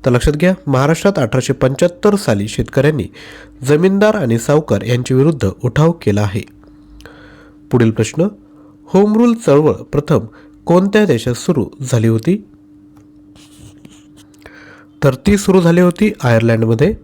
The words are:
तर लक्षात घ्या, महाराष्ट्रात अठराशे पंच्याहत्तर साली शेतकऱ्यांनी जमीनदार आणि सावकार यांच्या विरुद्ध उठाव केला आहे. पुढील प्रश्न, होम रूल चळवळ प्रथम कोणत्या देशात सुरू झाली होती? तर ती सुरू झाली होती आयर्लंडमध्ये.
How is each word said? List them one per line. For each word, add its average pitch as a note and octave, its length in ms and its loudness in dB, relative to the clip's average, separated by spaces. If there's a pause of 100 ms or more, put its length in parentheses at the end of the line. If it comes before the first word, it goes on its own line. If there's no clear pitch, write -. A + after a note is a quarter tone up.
तर C3 60 0
लक्षात B2 220 2
घ्या, F3 220 0 (120)
महाराष्ट्रात C#3+ 500 0
अठराशे C3 360 -2
पंच्याहत्तर F3 640 0
साली A2 320 -4
शेतकऱ्यांनी C3+ 560 -2 (580)
जमीनदार F#3+ 520 2
आणि A#2+ 240 0
सावकार C#3+ 440 0
यांच्या B2 340 -2
विरुद्ध C3 340 2 (140)
उठाव D#3 280 2
केला G#2 300 -2
आहे. G2+ 200 -4 (1300)
पुढील A#2 200 2
प्रश्न, C3 360 -2 (580)
होम G#3 300 0
रूल A#3 200 2
चळवळ D3+ 380 2
प्रथम - 480 -2 (460)
कोणत्या G3 380 2
देशात B2 300 -2
सुरू D3 320 -2 (240)
झाली A2+ 180 0
होती? A2+ 360 -2 (2500)
तर C3+ 100 2
ती G3+ 240 0
सुरू F#3+ 220 2
झाली E3+ 200 2
होती F3+ 320 0 (120)
आयर्लंडमध्ये. A#2 800 2